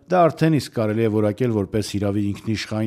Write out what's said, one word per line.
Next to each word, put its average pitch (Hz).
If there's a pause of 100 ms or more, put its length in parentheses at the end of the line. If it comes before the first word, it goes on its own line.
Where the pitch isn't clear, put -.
դա 180
արդեն 160
իսկ -
կարելի 110
է 113
որակել 107
որպես 101
հիրավի 101
ինքնիշխան 107